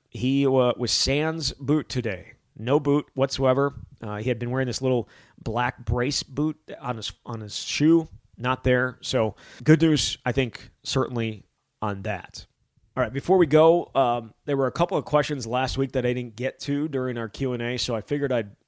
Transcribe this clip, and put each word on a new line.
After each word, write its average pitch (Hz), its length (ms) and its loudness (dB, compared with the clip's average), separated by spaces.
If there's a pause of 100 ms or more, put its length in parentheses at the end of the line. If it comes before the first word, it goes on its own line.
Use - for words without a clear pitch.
(100)
he, 135 360 0
uh, 131 300 4
was 117 160 0
sans 156 600 -2
boot 143 360 -2
today. 107 460 -6 (220)
No 123 220 0
boot 143 360 0
whatsoever. 135 600 2 (280)
Uh, 104 160 -6
he 110 100 -4
had 117 100 0
been 120 120 -6
wearing 131 160 -2
this 123 160 -6
little 127 260 0 (340)
black 120 420 -4
brace 123 380 -2
boot 151 360 -4 (220)
on 127 160 -6
his, - 160 -10 (120)
on 113 160 -10
his 107 160 -12
shoe. 160 520 2 (280)
Not 127 280 -2
there. 127 380 2
So 110 340 0 (260)
good 151 200 6
news, 156 420 2
I 123 80 0
think, - 380 -2 (120)
certainly 113 640 -2 (380)
on 101 200 -4
that. 98 440 -10 (500)
All 131 60 0
right, 113 100 -2
before 170 240 2
we 175 100 6
go, 160 480 6
um, 120 380 0 (140)
there 147 100 0
were 135 100 2
a 120 60 -2
couple 175 240 0
of 131 80 -2
questions 147 420 0
last 127 300 -2
week 135 160 -2
that 123 140 0
I 123 80 2
didn't 120 220 -8
get 123 240 -6
to 143 280 -2
during 127 300 -4
our 113 100 -6
Q 127 240 -4
and 120 100 -4
A, 120 140 -4
so 120 180 -4
I 110 60 -2
figured 139 320 -2
I'd 110 180 -2 (180)